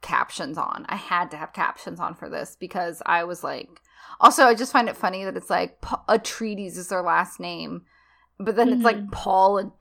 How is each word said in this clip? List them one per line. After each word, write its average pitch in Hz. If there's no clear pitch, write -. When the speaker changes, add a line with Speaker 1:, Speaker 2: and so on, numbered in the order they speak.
Speaker 1:
captions 143
on. -
I 202
had 175
to 151
have 156
captions 175
on 165
for -
this -
because 170
I 170
was 175
like, 135
also, 254
I 240
just 240
find 240
it -
funny 190
that 190
it's 175
like, -
Pa-, -
Atreides 208
is 180
their 185
last 175
name. 170
But 214
then 240
it's 247
like 220
Speaker 2:
Mm-hmm. 202
Speaker 1:
Paul 190
and 196